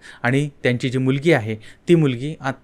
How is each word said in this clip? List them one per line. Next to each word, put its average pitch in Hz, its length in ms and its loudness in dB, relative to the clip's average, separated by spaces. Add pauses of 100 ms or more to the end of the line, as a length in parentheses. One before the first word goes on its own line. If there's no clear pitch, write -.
(220)
आणि 143 260 -2 (140)
त्यांची 123 260 0
जी 127 100 -4
मुलगी 135 340 0
आहे 110 240 -2 (320)
ती 175 60 6
मुलगी 147 460 0
आ-, 135 100 -6 (140)